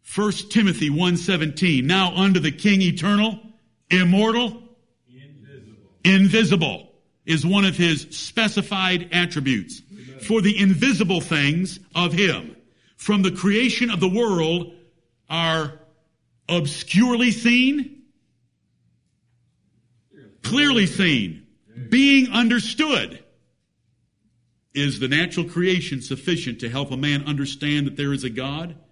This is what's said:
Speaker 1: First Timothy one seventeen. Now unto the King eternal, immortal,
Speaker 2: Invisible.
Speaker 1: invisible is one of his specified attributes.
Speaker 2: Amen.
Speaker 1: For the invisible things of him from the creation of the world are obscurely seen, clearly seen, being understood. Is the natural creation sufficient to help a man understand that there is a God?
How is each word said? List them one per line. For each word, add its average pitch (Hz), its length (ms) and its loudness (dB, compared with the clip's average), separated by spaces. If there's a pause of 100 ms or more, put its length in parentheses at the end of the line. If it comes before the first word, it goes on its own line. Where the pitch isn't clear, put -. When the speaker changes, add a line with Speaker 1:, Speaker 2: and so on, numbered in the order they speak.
Speaker 1:
First - 500 -4
Timothy 185 380 2
one 175 260 2
seventeen. 156 720 0
Now 180 280 2
unto 190 240 4
the 151 120 0
King 196 300 2
eternal, 202 580 0 (500)
immortal, 208 760 2 (460)
Speaker 2:
Invisible. 139 800 -20 (140)
Speaker 1:
invisible 185 880 2 (340)
is 156 200 0
one 196 200 2
of 175 120 0
his 165 340 0
specified 190 1000 -4
attributes. 147 680 -2 (100)
Speaker 2:
Amen. - 280 -20
Speaker 1:
For 220 220 0
the 202 180 0
invisible 190 640 2
things 156 580 -2 (140)
of 170 200 0
him 151 420 -2 (400)
from 208 260 0
the 185 100 2
creation 220 580 0
of 190 100 -4
the 185 100 2
world 175 640 0 (560)
are 160 500 -4 (680)
obscurely 226 840 0
seen, 247 720 0 (2500)
clearly 254 440 2
seen, 123 600 -2 (440)
being 269 400 4
understood. 233 960 0 (1500)
Is 139 260 -2
the 127 100 -2
natural 170 380 -2
creation 175 540 -2
sufficient 131 580 -6
to 120 100 -8
help 135 220 -6
a 127 60 -6
man 143 280 -2
understand 147 600 -4
that 143 100 -8
there 143 160 -4
is 127 100 -6
a 127 60 -6
God? 143 460 -8 (160)